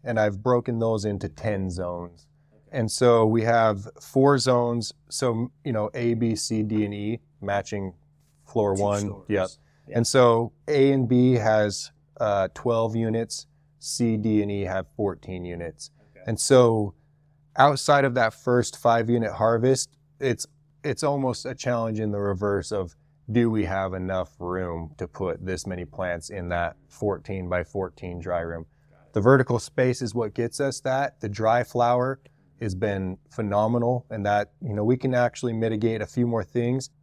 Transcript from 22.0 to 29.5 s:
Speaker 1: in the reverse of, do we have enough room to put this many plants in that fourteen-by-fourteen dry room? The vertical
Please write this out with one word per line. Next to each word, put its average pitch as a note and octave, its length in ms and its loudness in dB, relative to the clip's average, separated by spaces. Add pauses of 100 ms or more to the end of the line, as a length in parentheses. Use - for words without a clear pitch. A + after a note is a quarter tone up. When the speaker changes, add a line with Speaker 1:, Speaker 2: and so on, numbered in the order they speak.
Speaker 1:
in G#2+ 100 -2
the G2+ 80 -4
reverse G2+ 540 -2
of, F#2 240 -6 (340)
do A#2 180 2
we A2 140 0
have F#2+ 300 -2
enough F#2 460 -4
room F2 580 -6
to F2+ 100 -8
put F#2 380 -6
this F#2 200 -6
many F2+ 200 -8
plants F2 440 -8
in F2 200 -8
that F2 260 -2 (140)
fourteen-by-fourteen F2+ 1300 -6
dry E2+ 220 -4
room? E2+ 240 -8 (480)
The G#2+ 80 0
vertical B2 360 6